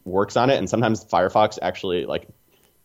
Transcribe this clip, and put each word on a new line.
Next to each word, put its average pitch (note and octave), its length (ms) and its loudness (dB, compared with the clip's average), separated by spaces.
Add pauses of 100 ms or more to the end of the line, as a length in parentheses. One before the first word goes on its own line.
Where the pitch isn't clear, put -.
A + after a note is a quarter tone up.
works F#2+ 320 0
on B2 120 4
it, C#3 80 4
and F#2 140 -2
sometimes A2 340 0
Firefox G#2+ 560 2
actually, F2+ 460 -4
like, - 220 -6 (560)